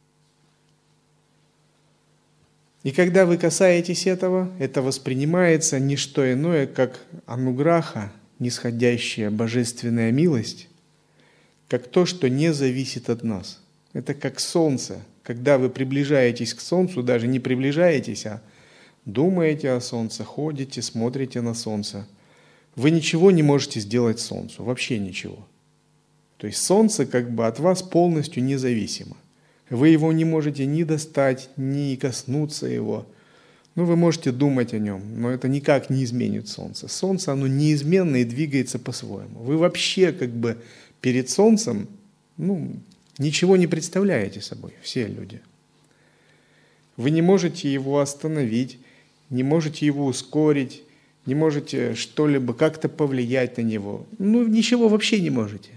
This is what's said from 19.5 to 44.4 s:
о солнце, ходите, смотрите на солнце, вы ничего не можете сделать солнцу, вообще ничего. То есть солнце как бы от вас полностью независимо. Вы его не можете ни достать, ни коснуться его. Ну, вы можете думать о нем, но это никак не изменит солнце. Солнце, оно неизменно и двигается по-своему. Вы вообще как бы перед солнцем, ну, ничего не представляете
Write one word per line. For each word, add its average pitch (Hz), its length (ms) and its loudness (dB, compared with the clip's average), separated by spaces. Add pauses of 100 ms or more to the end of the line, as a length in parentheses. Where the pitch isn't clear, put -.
о 127 100 0
солнце, 113 440 -6
ходите, 139 580 -8
смотрите 123 580 -4
на 117 140 -4
солнце, 107 520 -8 (680)
вы 131 140 4
ничего 165 400 4
не 170 120 4
можете 143 380 2
сделать 113 400 0
солнцу, 92 440 -10
вообще 123 340 -4
ничего. 95 400 -8 (960)
То - 100 -12
есть 104 160 -6
солнце 208 440 4
как 123 240 -2
бы 117 160 0
от 113 140 -2
вас 180 220 2
полностью 165 600 0
независимо. 127 720 -2 (540)
Вы 127 180 4
его 160 240 6
не 160 140 2
можете 147 400 0
ни 151 160 0
достать, 147 760 -2
ни 139 380 -2
коснуться 139 720 -4
его. 113 400 -4 (720)
Ну, 170 100 0
вы 170 100 4
можете 165 360 2
думать 127 420 0
о 110 40 -2
нем, 104 220 -4 (200)
но 120 100 -2
это 127 180 -4
никак 139 400 2
не 131 160 0
изменит 113 440 -4
солнце. - 400 -12
Солнце, 185 440 -2
оно 135 140 0
неизменно 151 720 2
и 123 80 4
двигается 131 540 -2
по-своему. 107 600 -10
Вы 127 180 -2
вообще 175 560 2
как 127 180 -4
бы 117 280 -2 (420)
перед 127 300 0
солнцем, 196 560 4 (500)
ну, 160 380 -4 (440)
ничего 156 380 4
не 180 120 6
представляете 156 720 -2